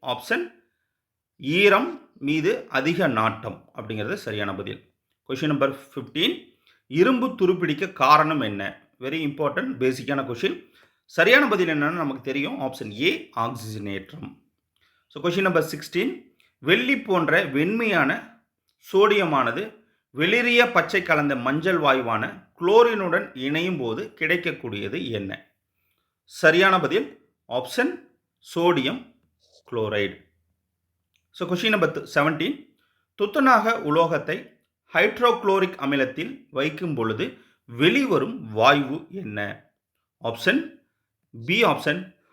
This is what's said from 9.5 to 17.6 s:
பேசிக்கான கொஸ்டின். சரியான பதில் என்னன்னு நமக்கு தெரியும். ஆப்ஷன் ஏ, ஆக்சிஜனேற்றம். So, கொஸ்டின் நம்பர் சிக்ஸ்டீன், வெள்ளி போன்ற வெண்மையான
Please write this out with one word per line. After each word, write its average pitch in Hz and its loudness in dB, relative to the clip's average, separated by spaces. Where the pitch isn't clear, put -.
பேசிக்கான 131 -2
கொஸ்டின். 120 -6
சரியான 240 4
பதில் 185 2
என்னன்னு 151 0
நமக்கு 147 -4
தெரியும். 143 -6
ஆப்ஷன் 117 -8
ஏ, 190 -2
ஆக்சிஜனேற்றம். 107 -8
So, 143 -16
கொஸ்டின் 175 0
நம்பர் 170 2
சிக்ஸ்டீன், 180 -6
வெள்ளி 240 0
போன்ற 175 2
வெண்மையான 175 -2